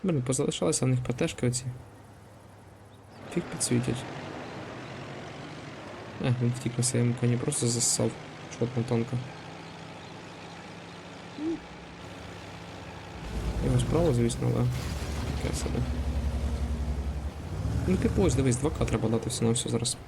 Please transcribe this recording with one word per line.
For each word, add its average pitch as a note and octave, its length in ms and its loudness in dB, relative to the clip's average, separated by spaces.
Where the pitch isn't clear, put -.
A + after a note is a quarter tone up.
Блін, D#3+ 160 4
позалишалися C#3+ 640 2
в - 20 6
них C3 120 4
П B2+ 140 -2
Т E3+ 140 2
шки - 200 0
оці. B2 180 0
Фіг F3 100 0
підсвітять. B2 600 0
Е, B2+ 160 4
він A#2+ 180 4
втік A#2+ 180 -2
на B2 60 4
своєму A#2+ 360 4
коні, A#2+ 180 4
просто B2+ 300 2
зассав. A2+ 440 4
Чотно, A#2+ 300 2
тонко. A#2 280 2
Його B2+ 140 6
справа, D3 340 4
звісно, A#2+ 420 4
але B2 100 4
таке - 140 0
собі. - 240 0
Ну, F#3 100 6
типу, A3 260 4
ось D3+ 120 6
дивись, C3 220 4
два C#3+ 120 2
К - 160 2
треба G#2+ 240 2
дати A2+ 200 2
все - 160 0
на A2+ 60 8
все A#2+ 180 2
зараз. A#2+ 280 2